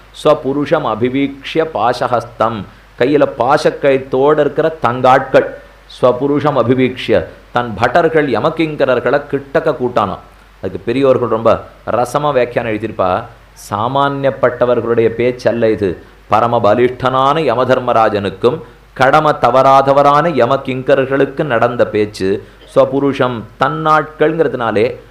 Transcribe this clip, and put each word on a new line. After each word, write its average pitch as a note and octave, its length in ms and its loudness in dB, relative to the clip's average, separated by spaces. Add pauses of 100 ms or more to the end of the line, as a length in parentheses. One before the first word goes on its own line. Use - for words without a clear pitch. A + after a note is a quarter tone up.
(240)
"ஸ்வபுருஷம் D3 640 0
அபிவீக்ஷ்ய C3+ 800 -2 (100)
பாசஹஸ்தம்." A2+ 920 -2 (340)
கையில C#3 300 2 (100)
பாசக்கயித்தோடு C#3 1040 0
இருக்கிற D3+ 420 -2
தங்காட்கள். B2+ 640 2 (560)
"ஸ்வபுருஷம் C#3 540 0
அபிவீக்ஷ்ய", B2 680 0 (280)
தன் A#2+ 280 -4
பட்டர்கள் D3+ 500 2
யமகிங்கரர்களை C3+ 1000 0
கிட்டக்க C#3+ 460 -4
கூட்டானாம். A2+ 420 -2 (440)
அதுக்கு F#2 220 -8
பெரியோர்கள் B2+ 440 2
ரொம்ப A2 320 0 (300)
ரசமா C3+ 420 -2
வியாக்கியானம் A#2+ 400 -2
எழுதியிருப்பா. G2+ 500 -2 (480)
சாமானியப்பட்டவர்களுடைய B2 1500 0
பேச்சல்ல A#2 520 0
இது, G2+ 280 -2 (300)
பரம A#2 360 2
பலிஷ்டனான B2+ 760 2
யமதர்மராஜனுக்கும் A#2 1160 0 (400)
கடம D3 420 4
தவறாதவரான C3+ 880 4
யமகிங்கர்களுக்கு C3+ 1160 0
நடந்த A#2+ 420 0
பேச்சு. G#2 580 -4 (300)
ஸ்வபுருஷம், C3 680 0 (180)
தன்னாட்கள்ங்கிறதுனாலே D3+ 1400 0 (140)